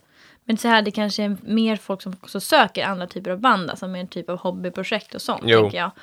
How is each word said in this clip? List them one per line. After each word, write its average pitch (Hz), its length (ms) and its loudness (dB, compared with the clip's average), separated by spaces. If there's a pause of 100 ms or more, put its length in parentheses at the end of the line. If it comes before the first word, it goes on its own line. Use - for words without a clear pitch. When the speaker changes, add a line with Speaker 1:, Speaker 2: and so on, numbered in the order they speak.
(460)
Speaker 1:
Men 226 120 -2
så 240 100 -4
här, 226 140 4
det 208 100 -2
kanske 208 320 -4
är 202 180 -2
mer 220 340 0
folk 196 260 -8
som 185 200 -10
också - 180 -8
söker 214 460 2
andra 180 220 -6
typer 185 240 -8
av 185 80 -4
band, 208 300 2
alltså - 180 -8
mer 185 180 -6
typ 180 240 -10
av 180 100 -4
hobbyprojekt 185 760 -6
och - 60 -10
sånt, - 240 -4
Speaker 2:
Jo. 113 160 8
Speaker 1:
tänker 202 160 2
jag. 175 140 -2 (120)